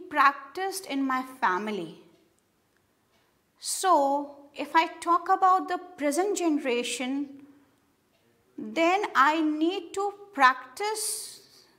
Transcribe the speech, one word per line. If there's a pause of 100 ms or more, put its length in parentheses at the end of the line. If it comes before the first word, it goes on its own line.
(100)
practiced
in
my (180)
family. (1600)
So (180)
if
I (120)
talk
about
the (180)
present
generation, (1300)
then (100)
I
need
to (220)
practice (140)